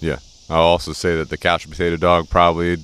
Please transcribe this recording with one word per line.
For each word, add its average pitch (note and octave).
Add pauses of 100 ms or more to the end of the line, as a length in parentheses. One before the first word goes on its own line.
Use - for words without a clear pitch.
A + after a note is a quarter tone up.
Yeah. D#2 (320)
I'll D#2+
also E2+
say E2+
that D#2
the D#2+
couch E2+
potato E2+
dog E2+
probably F2